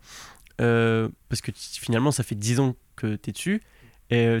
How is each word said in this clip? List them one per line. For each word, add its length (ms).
euh, 480
parce 120
que 100
t-, 60
finalement, 320
ça 120
fait 120
dix 240
ans 160
que 200
t'es 160
dessus. 300
Et, 140
euh, 140